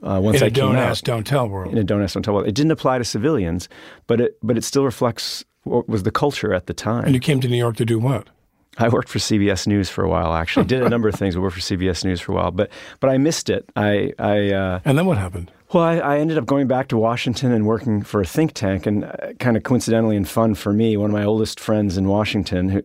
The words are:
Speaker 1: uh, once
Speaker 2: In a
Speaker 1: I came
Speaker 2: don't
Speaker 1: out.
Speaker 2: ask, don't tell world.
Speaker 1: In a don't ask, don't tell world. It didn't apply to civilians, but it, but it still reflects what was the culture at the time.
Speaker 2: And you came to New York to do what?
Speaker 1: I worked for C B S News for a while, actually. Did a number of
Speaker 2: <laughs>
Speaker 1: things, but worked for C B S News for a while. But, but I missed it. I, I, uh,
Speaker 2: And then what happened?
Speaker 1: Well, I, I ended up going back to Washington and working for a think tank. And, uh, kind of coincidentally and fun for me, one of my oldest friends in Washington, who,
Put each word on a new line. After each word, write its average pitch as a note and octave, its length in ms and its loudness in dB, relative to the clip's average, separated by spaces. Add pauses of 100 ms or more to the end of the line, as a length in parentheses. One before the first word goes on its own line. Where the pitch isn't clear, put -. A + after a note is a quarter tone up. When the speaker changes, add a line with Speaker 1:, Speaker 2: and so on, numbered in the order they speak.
Speaker 1:
uh, F#2+ 200 -2
once A2 160 4
Speaker 2:
In C3 60 4
a - 20 4
Speaker 1:
I - 40 4
came A2+ 40 -4
Speaker 2:
don't C3 220 2
Speaker 1:
out. B2+ 140 2
Speaker 2:
ask, A2+ 140 -4
don't A2+ 220 -2
tell C3 220 0
world. F#2+ 240 -8
Speaker 1:
In A#2 60 0
a G#2+ 60 2
don't G2+ 180 2
ask, G2 120 -2
don't G2+ 80 -4
tell G#2 120 0
world. G2 140 0
It G#2+ 60 0
didn't D3 180 2
apply C3 260 0
to A#2+ 60 -2
civilians, G2+ 640 -2 (380)
but A#2 140 2
it, A#2+ 220 0
but A2+ 140 0
it A2 80 -2
still C#3 200 0
reflects - 600 -4 (200)
what A#2+ 240 -2
was G#2+ 140 0
the G#2 80 0
culture C#3 440 0
at F2+ 120 -2
the - 80 -6
time. A2 300 -2
Speaker 2:
And C3+ 100 4
you B2+ 60 2
came C#3 200 0
to B2+ 80 -2
New B2 100 0
York A#2+ 180 0
to B2+ 80 0
do A2+ 140 2
what? A#2 300 -2 (500)
Speaker 1:
I A#2 100 2
worked A#2+ 220 0
for - 80 -4
C - 180 0
B G2+ 140 2
S F#2+ 160 -2
News G2+ 240 2
for - 120 -4
a F#2 60 2
while, E2+ 240 0
actually. E2 320 0
Did B2+ 180 0
a A#2+ 60 2
number A#2 180 2
of G2+ 80 0
Speaker 2:
<laughs> - 40 -8
Speaker 1:
things, G2 160 0
but F2+ 80 -2
worked F#2 140 -2
for F2+ 40 -10
C G2 160 -4
B F2+ 120 0
S F2 160 -2
News F2+ 160 -2
for - 120 -6
a - 20 -2
while. F2+ 160 0
But, F#2 200 -2 (300)
but C3+ 100 4
I C3 80 2
missed D3+ 320 0
it. G2 260 -2
I, G#2 420 0
I, G#2 340 0
uh, F#2+ 340 -2
Speaker 2:
And C#3 100 2
then E3+ 80 2
what F3 140 0
happened? F2+ 340 -8 (220)
Speaker 1:
Well, E3+ 100 4
I, E3 120 2
I C#3+ 220 0
ended D#3 180 0
up C#3+ 80 -2
going C#3 220 0
back B2+ 220 0
to A#2+ 100 0
Washington A#2 520 0
and A2 160 2
working G#2+ 360 0
for G#2 180 -2
a F#2 60 0
think D#3 260 0
tank. F#2+ 320 -2
And, G#2 200 0
uh, - 340 -10
kind A#2+ 180 2
of G#2+ 60 -2
coincidentally A2+ 560 2
and G2+ 100 -2
fun A2+ 260 2
for G2+ 160 -4
me, G#2+ 280 2
one G#2 100 0
of G#2 60 0
my G#2 100 0
oldest G#2+ 340 0
friends G#2 380 0
in F#2+ 120 2
Washington, G2 600 0
who, G2 160 0